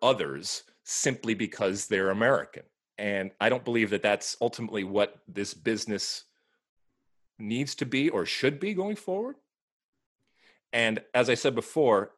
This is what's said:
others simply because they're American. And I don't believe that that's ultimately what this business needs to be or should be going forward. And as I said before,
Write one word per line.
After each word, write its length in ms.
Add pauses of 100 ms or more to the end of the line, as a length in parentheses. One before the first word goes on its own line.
others 600 (200)
simply 500
because 540
they're 240
American. 520 (340)
And 420
I 100
don't 160
believe 260
that 100
that's 400
ultimately 420
what 440
this 260
business 720 (1120)
needs 380
to 100
be 240
or 160
should 340
be 140
going 220
forward. 400 (1400)
And 280 (120)
as 160
I 60
said 200
before, 640